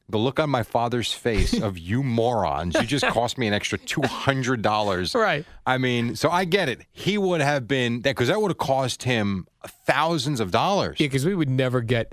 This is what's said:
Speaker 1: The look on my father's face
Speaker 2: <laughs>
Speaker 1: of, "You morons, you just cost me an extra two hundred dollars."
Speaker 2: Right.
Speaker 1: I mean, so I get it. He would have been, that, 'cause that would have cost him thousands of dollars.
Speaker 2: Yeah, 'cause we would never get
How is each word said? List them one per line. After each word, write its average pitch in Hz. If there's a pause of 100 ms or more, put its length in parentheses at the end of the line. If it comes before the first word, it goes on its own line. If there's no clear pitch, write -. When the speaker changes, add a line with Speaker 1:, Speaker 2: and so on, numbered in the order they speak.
Speaker 1:
The 107
look 127
on 151
my 123
father's 117
face 107
Speaker 2:
<laughs> 233
Speaker 1:
of, 98
"You 95
morons, 110
you 320
just 135
cost 117
me 120
an 104
extra 104
two -
hundred 131
dollars." 101
Speaker 2:
Right. 185 (220)
Speaker 1:
I 127
mean, 120
so 147
I 175
get 175
it. 113 (100)
He -
would 185
have 139
been, 123
that, -
'cause 123
that 185
would 202
have -
cost 131
him 104 (400)
thousands 147
of 95
dollars. 143
Speaker 2:
Yeah, 156
'cause 135
we 190
would 151
never 127
get 117